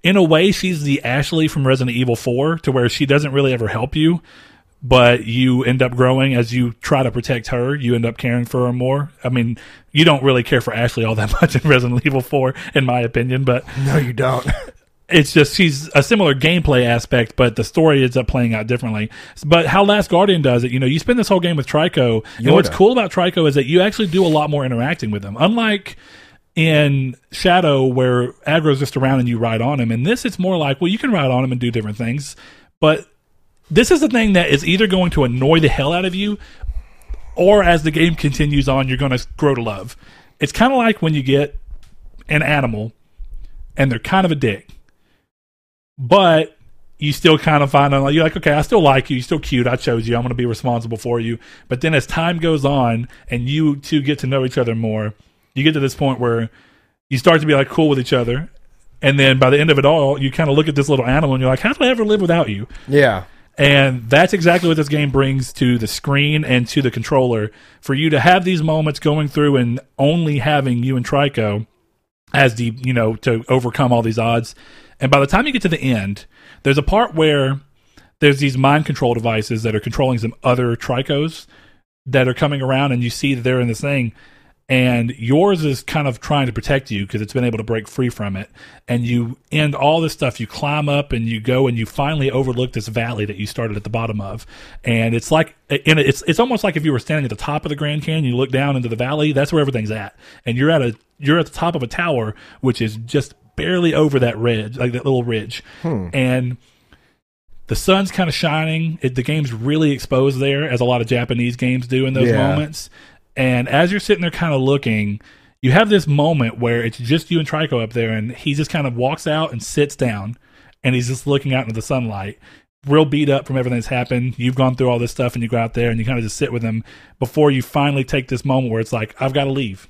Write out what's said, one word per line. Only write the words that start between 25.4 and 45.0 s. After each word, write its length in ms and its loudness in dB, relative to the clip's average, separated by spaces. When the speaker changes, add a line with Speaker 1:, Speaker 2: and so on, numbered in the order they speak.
Speaker 1:
in 580 2
Shadow, 540 2
where 480 2
Aggro's 320 2
just 180 -4
around 240 2
and 80 0
you 100 -2
ride 220 0
on 200 0
him, 120 0
in 100 -2
this 220 -2
it's 140 -4
more 180 0
like, 240 -2
well, 80 0
you 100 -2
can 120 -2
ride 200 2
on 140 0
him 80 -4
and 80 -4
do 100 -2
different 280 -4
things, 360 -6
but 260 2
this 200 4
is 100 4
the 80 2
thing 260 2
that 160 4
is 160 2
either 200 2
going 240 2
to 140 2
annoy 360 2
the 80 4
hell 240 0
out 140 -2
of 80 -4
you, 240 -4
or 260 6
as 200 4
the 80 0
game 240 2
continues 540 0
on, 200 0
you're 100 -2
gonna 200 0
grow 180 2
to 80 -4
love. 320 -8
It's 120 -2
kinda 240 2
like 260 2
when 100 0
you 100 0
get 360 0
an 120 2
animal, 500 -2
and 160 2
they're 60 -2
kind 260 0
of 80 2
a 40 0
dick, 320 -4